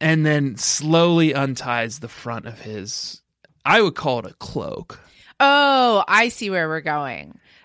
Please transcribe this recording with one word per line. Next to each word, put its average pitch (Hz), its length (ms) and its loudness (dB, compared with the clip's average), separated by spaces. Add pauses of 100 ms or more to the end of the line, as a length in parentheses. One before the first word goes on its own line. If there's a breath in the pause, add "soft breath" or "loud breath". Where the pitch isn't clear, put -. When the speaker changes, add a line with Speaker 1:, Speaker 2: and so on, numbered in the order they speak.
Speaker 1:
And 156 240 2
then 143 300 0
slowly 165 760 2
unties 127 680 -4
the 117 80 -12
front 117 360 -10
of 117 160 -14
his, 107 640 -12 (420)
I 185 160 4
would 196 140 2
call 131 240 -2
it 107 80 -8
a - 80 -18
cloak. - 680 -10 (400 soft breath)
Speaker 2:
Oh, 277 680 4
I 220 220 4
see 220 220 -8
where 170 180 -2
we're 156 140 -4
going. 135 560 -6 (260 soft breath)